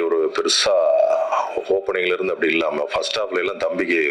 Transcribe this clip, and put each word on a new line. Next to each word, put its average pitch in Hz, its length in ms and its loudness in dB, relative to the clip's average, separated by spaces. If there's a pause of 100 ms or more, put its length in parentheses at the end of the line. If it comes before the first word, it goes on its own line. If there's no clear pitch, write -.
ஒரு 82 200 2 (140)
பெருசா - 420 2 (920)
ஓப்பனிங்ல 92 480 0
இருந்து 90 180 -2
அப்படி 78 180 0
இல்லாம 76 380 0
ஃபர்ஸ்ட் - 280 -4
ஹாஃப்ல 92 260 -2
எல்லாம் 90 220 -4
தம்பிக்கு 85 340 0 (100)